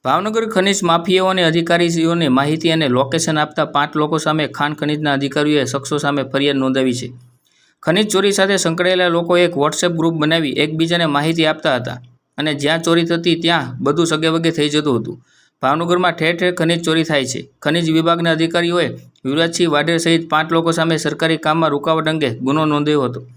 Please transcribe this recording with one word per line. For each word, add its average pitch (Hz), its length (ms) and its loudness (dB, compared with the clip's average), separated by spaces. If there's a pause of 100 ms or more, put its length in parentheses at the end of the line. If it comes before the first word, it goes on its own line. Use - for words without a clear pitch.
ભાવનગર 214 440 0
ખનીજ 196 340 0
માફિયાઓ 175 440 2
અને 185 180 2
અધિકારીઓને 170 840 2
માહિતી 151 440 2
અને 160 160 0
લોકેશન 151 500 0
આપતા 151 260 -2
પાંચ 147 320 -2
લોકો 156 220 0
સામે 156 300 0
ખાણ 151 260 -4
ખનીજના 151 380 -2
અધિકારીઓએ 143 520 0
શખ્સો 135 340 -4
સામે 143 240 -2
ફરિયાદ 139 340 0
નોંધાવી 131 380 0
છે. 120 180 -8 (720)
ખનીજ 202 280 2
ચોરી 196 220 2
સાથે 196 240 2
સંકળાયેલા 180 520 0
લોકો 170 280 2
એક 175 140 4
WhatsApp 156 460 0
ગ્રુપ 165 180 0
બનાવી 156 380 0
એકબીજાને 165 540 0
માહિતી 156 400 0
આપતા 151 300 0
હતા 123 260 -8 (360)
અને 147 160 -2
જ્યાં 147 280 0
ચોરી 170 220 2
થતી 170 360 0
ત્યાં 165 380 -2
બધું 151 280 2
સગેવગે 165 440 0
થઈ 151 180 0
જતું 147 320 0
હતું. - 240 -12 (380)
ભાવનગરમાં 170 500 0
ઠેર 170 240 0
ઠેર 180 180 0
ખનીજ 170 300 0
ચોરી 160 200 0
થાય 143 220 0
છે. 120 220 -8 (140)
ખનીજ 160 280 0
વિભાગના 165 400 2
અધિકારીઓએ 165 640 0
યુવરાજસિંહ 165 800 -2
વાઢેર 160 260 2
સહિત 165 320 0
પાંચ 160 220 0
લોકો 165 180 2
સામે 160 260 0
સરકારી 160 400 -2
કામમાં 156 340 0
રૂકાવટ 156 380 0
અંગે 151 300 0
ગુનો 139 260 0
નોંધ્યો 147 380 0
હતો. 120 240 -6 (100)